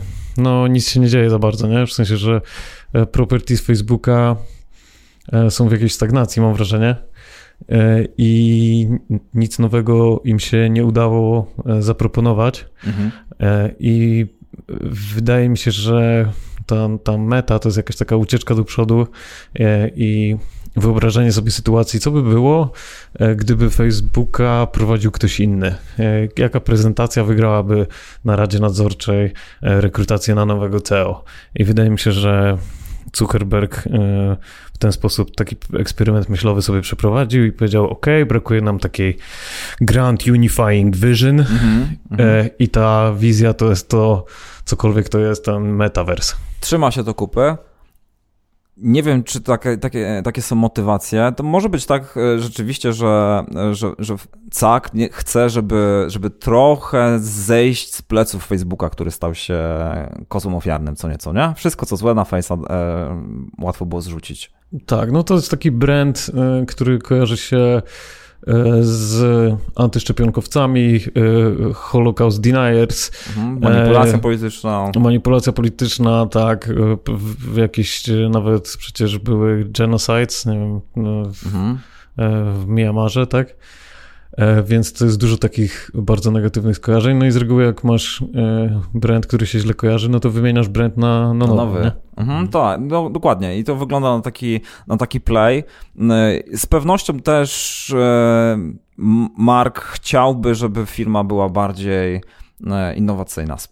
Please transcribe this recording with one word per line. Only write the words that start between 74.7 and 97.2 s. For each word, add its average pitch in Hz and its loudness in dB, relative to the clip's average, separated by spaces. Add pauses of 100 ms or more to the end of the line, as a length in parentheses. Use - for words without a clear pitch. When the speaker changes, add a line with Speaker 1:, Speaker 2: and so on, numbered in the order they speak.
Speaker 1:
manipulacja 120 2
polityczna, 117 0
tak, 113 0
e, 110 0
p-, 117 -6
w, 107 -8
w 110 -2
jakieś, 113 -2
e, 113 2 (160)
nawet 110 0
przecież 104 -4
były 107 0 (120)
genocides, 117 0
nie 110 -2
wiem, 104 -4 (140)
no, 107 -2 (100)
w, 101 -16
Speaker 2:
Mhm. 98 -4 (400)
Speaker 1:
e, 107 0
w 98 -6
Myanmarze, 110 0
tak? 131 -2 (840)
E, 107 4
więc 113 0
to 120 0
jest 110 4
dużo 110 2
takich - -4
bardzo 107 0
negatywnych 107 0
skojarzeń. 117 2
No 131 4
i 131 4
z 113 4
reguły, 123 2
jak 117 0
masz, 117 0 (140)
e, 113 0 (120)
brand, 113 0
który 110 0
się 113 -2
źle 107 0
kojarzy, 113 0
no 123 2
to 120 0
wymieniasz 117 2
brand 113 0
na, 117 2
na 117 0
Speaker 2:
Na 120 2
Speaker 1:
nowy, 113 4
Speaker 2:
nowy. 107 0
Speaker 1:
nie? 87 2 (320)
Speaker 2:
Mhm, 110 -2 (100)
Speaker 1:
Mhm. 131 -2
Speaker 2:
tak, 107 0
no, 156 -2
dokładnie. 98 -2
I 110 -2
to 139 -4
wygląda 135 -2
na 113 -4
taki, 113 -6 (260)
na 110 -2
taki 123 -4
play. 117 2 (360)
N-, 117 2 (440)
z - -6
pewnością 160 0
też, - -2